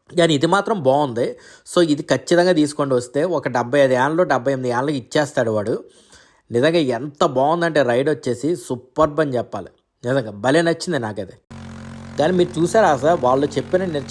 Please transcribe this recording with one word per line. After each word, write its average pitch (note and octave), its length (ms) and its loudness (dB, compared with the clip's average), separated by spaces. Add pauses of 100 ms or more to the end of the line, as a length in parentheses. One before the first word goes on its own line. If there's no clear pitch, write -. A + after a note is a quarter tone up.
(200)
కానీ E3 140 4
ఇది D3 140 0
మాత్రం G3 360 0
బాగుంది. C3 540 0 (380)
So, F3 140 4
ఇది D3 120 0
ఖచ్చితంగా F3 500 2
తీసుకొని D3 420 0
వస్తే B2+ 300 -2
ఒక E3 240 -2
డెబ్బై B2 320 0
ఐదు C3 140 4
ఏళ్ళలో, D3+ 300 2
డెబ్బై C#3 280 0
ఎనిమిది B2+ 220 -2
ఏళ్ళకి C#3 240 -2
ఇచ్చేస్తాడు C3+ 540 -2
వాడు. G#2+ 320 -4 (680)
నిజంగా D3 260 2
ఎంత C#3 480 -2
బాగుందంటే D3+ 560 2
రైడ్ B2 280 2
వచ్చేసి D3 460 -2
సూపర్బ్ D3 640 -4
అని C#3 180 0
చెప్పాలి. G#2 300 -8 (380)
నిజంగా B2 260 -2
భలే B2+ 300 0
నచ్చింది E3 380 -2
నాకైతే. G#2 340 -10 (840)
కానీ E3 140 2
మీరు F3 260 2
చూసారా F3 300 4
అసలు, D3 360 2
వాళ్ళు C3+ 220 2
చెప్పిన, F3+ 380 -2
నేను D3 260 -6